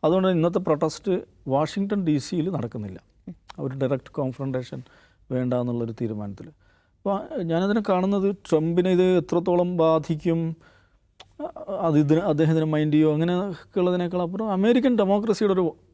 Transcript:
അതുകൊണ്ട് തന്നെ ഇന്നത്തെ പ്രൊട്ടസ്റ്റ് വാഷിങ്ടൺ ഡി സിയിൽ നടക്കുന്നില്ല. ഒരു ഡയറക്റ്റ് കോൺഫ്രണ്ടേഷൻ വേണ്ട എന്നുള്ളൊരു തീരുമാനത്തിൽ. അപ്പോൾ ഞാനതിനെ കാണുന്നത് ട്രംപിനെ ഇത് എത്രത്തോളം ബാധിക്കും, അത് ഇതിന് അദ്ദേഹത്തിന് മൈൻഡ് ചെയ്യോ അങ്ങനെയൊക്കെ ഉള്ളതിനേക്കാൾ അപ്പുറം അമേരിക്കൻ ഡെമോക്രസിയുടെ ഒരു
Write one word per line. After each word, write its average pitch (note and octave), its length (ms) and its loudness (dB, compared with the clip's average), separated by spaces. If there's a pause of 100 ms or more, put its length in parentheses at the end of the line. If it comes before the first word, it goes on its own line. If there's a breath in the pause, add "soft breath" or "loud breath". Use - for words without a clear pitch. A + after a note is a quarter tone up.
അതുകൊണ്ട് F#3 240 2
തന്നെ F3+ 120 2
ഇന്നത്തെ F3 200 2
പ്രൊട്ടസ്റ്റ് E3 640 -2 (260)
വാഷിങ്ടൺ F#3+ 580 -2
ഡി D3+ 120 2
സിയിൽ E3 320 -4
നടക്കുന്നില്ല. A2 500 -8 (600)
ഒരു C3+ 180 -6
ഡയറക്റ്റ് C3+ 340 -4
കോൺഫ്രണ്ടേഷൻ C3 720 -6 (500 soft breath)
വേണ്ട B2+ 220 -2
എന്നുള്ളൊരു A#2+ 380 -2
തീരുമാനത്തിൽ. G#2+ 560 -8 (440)
അപ്പോൾ G3+ 520 -6
ഞാനതിനെ F#3+ 460 0
കാണുന്നത് G3 460 0
ട്രംപിനെ E3+ 560 0
ഇത് F#3 260 4
എത്രത്തോളം F3 600 0
ബാധിക്കും, D#3+ 600 2 (1400 soft breath)
അത് D#3+ 200 4
ഇതിന് D3+ 200 4
അദ്ദേഹത്തിന് D#3+ 460 2
മൈൻഡ് D3+ 280 0
ചെയ്യോ D#3 200 4
അങ്ങനെയൊക്കെ F3 680 -2
ഉള്ളതിനേക്കാൾ F3+ 420 0
അപ്പുറം G3 300 -4
അമേരിക്കൻ A#3 460 2
ഡെമോക്രസിയുടെ G3+ 560 2
ഒരു F3+ 220 0 (180)